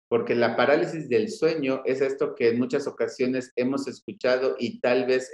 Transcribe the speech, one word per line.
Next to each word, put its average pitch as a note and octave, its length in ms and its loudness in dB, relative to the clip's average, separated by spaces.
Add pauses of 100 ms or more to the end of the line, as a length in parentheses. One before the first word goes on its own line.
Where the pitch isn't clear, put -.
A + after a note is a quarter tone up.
porque A#2 240 0
la A#2 220 2
parálisis D#3 520 2
del A2 220 2
sueño C#3+ 560 -2
es C3+ 160 0
esto D3 320 -2
que A#2 160 2
en A#2 80 0
muchas B2+ 300 0
ocasiones B2 680 -2
hemos C3+ 320 -2
escuchado B2+ 680 -2
y A#2 220 -4
tal B2+ 260 2
vez B2+ 280 0